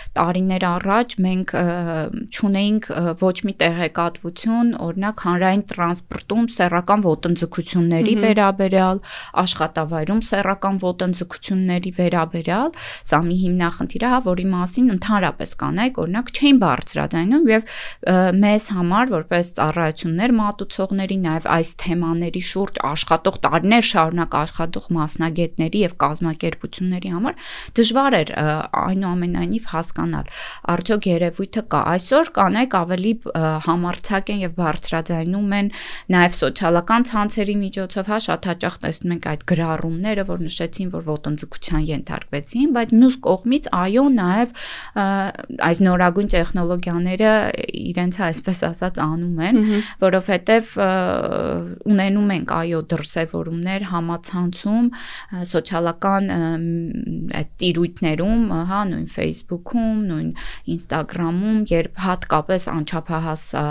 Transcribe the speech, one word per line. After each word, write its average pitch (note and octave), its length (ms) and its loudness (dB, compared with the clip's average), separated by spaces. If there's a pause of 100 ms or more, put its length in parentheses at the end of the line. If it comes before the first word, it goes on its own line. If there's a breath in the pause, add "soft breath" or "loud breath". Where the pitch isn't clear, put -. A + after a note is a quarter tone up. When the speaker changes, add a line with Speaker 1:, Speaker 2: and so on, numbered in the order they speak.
Speaker 1:
տարիներ F#3 540 0
առաջ G3 520 0
մենք, F#3 380 0
ը, F3 120 0 (600)
չունեինք, G#3 600 0
ը, - 160 -2 (100)
ոչ F3+ 260 2
մի G3 140 -2
տեղեկատվություն, E3+ 1200 0
օրինակ, F#3+ 480 -4
հանրային F#3 400 4
տրանսպորտում F3+ 840 -2
սեռական F3+ 540 2
ոտնձգությունների E3+ 1120 2
Speaker 2:
Մհմ։ G#3 100 2
Speaker 1:
վերաբերյալ, G3 800 4 (300 loud breath)
աշխատավայրում D#3+ 920 0
սեռական G3 580 0
ոտնձգությունների F3+ 1120 -2
վերաբերյալ։ F3 800 0 (300 loud breath)
Սա - 200 2
մի F3 180 0
հիմնախնդիր F3+ 640 0
է, A#3+ 60 2
հա, B3+ 100 4
որի F3+ 260 0
մասին F#3 440 2
ընդհանրապես G3+ 640 0
կանայք, G#3 460 -2
օրինակ, F#3+ 300 -2
չէին C#4 300 6
բարձրաձայնում E3+ 880 2
և, A3 160 6 (380 loud breath)
ը, - 140 4 (160)
մեզ G#3 380 4
համար, F#3 400 2
որպես F3 420 0
ծառայություններ E3 840 0
մատուցողների, G3 840 -2
նաև D#3+ 300 -2
այս E3 240 2
թեմաների E3+ 720 -2
շուրջ - 380 -4
աշխատող, - 580 0
տարիներ F3 440 4
շարունակ E3 480 0
աշխատող E3 580 -2
մասնագետների E3 920 0
և F3+ 140 2
կազմակերպությունների E3+ 1160 -2
համար F3+ 280 -4 (320 loud breath)
դժվար B3 440 4
էր, D#3 180 2
ը, - 140 0 (260)
այնուամենայնիվ F3+ 1000 0
հասկանալ, E3 600 -4 (400 loud breath)
արդյոք F3+ 340 0
երևույթը F3+ 600 0
կա։ D3+ 200 0
Այսօր F#3 480 2
կանայք G#3 420 2
ավելի, F#3 480 0
ը, - 220 -2 (160)
համարձակ F3 720 -2
են G3+ 80 -2
և F3 140 -4
բարձրաձայնում E3+ 1000 -2
են G3+ 200 0 (380 loud breath)
նաև F3 280 4
սոցիալական F3 720 2
ցանցերի G#3 460 0
միջոցով, F#3+ 500 -4
հա, G#3+ 140 -2
շատ D#3+ 240 -2
հաճախ F3 340 -4
տեսնում - 360 -4
ենք E3+ 140 -6
այդ D3+ 160 -4
գրառումները, E3 800 0
որ F3+ 160 -4
նշեցին, E3+ 500 -4
որ E3 140 -8
ոտնձգության D3+ 800 -2
ենթարկվեցին, D#3 840 -2
բայց A#3 240 2
մյուս B3+ 240 8
կողմից, A#3 520 0
այո, G3 400 2
նաև, A3+ 440 4 (380 loud breath)
ը, G3+ 140 0 (540)
այս E3+ 200 2
նորագույն F3+ 500 4
տեխնոլոգիաները F3+ 1040 2 (480)
իրենց, F3+ 380 -2
այսպես F3+ 420 -2
ասած, E3+ 380 -4
անում E3 400 0
են, G#3 200 4
Speaker 2:
Մհմ։ G#3+ 360 2
Speaker 1:
որովհետև, F#3+ 800 2
ը, G3 140 2 (920)
ունենում G3+ 480 4
ենք, E3+ 240 -2
այո, E3 300 0
դրսևորումներ E3 1040 -4
համացանցում, F3 1000 0
ը, - 560 -8
սոցիալական, F3 840 0
ը, F3+ 120 0 (880)
այդ - 260 -6
տիրույթներում, F3 880 0
ը, E3+ 180 -2
հա, F#3+ 200 -2
նույն D#3+ 240 -4
Facebook-ում, F3+ 920 -4
նույն E3 280 -2 (400 loud breath)
Instagram-ում, E3+ 920 -2
երբ E3+ 360 -2
հատկապես F3+ 720 -2
անչափահաս, D#3+ 800 -4
ը, D3 220 -2